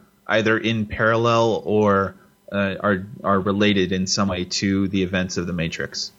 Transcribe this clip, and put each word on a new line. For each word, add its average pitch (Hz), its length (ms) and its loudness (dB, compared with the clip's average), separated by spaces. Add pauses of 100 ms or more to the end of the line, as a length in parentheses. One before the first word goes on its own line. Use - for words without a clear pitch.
(260)
either 110 320 2
in 110 260 -2
parallel 117 800 2
or, 98 520 2 (360)
uh, 98 280 -2
are, 101 260 0 (180)
are 98 160 2
related 101 520 2
in 92 140 0
some 98 220 0
way 90 160 -4
to 98 440 0
the 95 140 0
events 92 360 -2
of 87 80 -2
The 90 80 -6
Matrix. - 640 -6